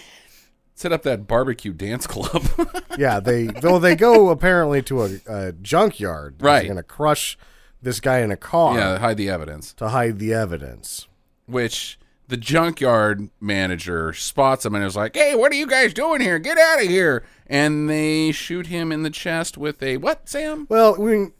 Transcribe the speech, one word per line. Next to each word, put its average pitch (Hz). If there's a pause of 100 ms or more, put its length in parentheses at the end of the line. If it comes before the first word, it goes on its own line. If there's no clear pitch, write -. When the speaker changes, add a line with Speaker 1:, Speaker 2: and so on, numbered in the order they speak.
(760)
Speaker 1:
Set 170
up 160
that 110
barbecue 117
dance 101
club. - (140)
<laughs> 339 (200)
Speaker 2:
Yeah, 120
they, 120
though 165
they 170
go 214
apparently 160
to 127
a, 98 (180)
a 98
junkyard. 85
Speaker 1:
Right. 143
Speaker 2:
They're 85
gonna 92
crush - (440)
this 123
guy 127
in 110
a 98
car. 151
Speaker 1:
Yeah, 95
hide 113
the 101
evidence. 76
Speaker 2:
To 117
hide 117
the 110
evidence. 80 (380)
Speaker 1:
Which - (300)
the 127
junkyard 117 (100)
manager 90
spots 135
him 104
and 101
is 95
like, 110
"Hey, 294
what 269
are -
you 294
guys 254
doing 294
here? 185
Get 294
out 320
of 185
here." 170 (240)
And 151
they 156
shoot 175
him 165
in 156
the 156
chest 165
with 147
a 131
what, -
Sam? 302
Speaker 2:
Well, 220
we, 208 (120)